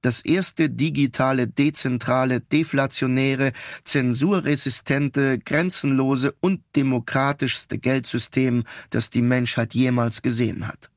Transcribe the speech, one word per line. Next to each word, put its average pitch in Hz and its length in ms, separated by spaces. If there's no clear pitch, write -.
Das 123 220
erste 165 480
digitale, 131 760
dezentrale, 127 920
deflationäre, 135 1120
zensurresistente, 139 1500
grenzenlose 139 1000
und 185 220
demokratischste 135 1000
Geldsystem, 127 840
das - 220
die 123 120
Menschheit 120 520
jemals 123 480
gesehen 117 460
hat. - 280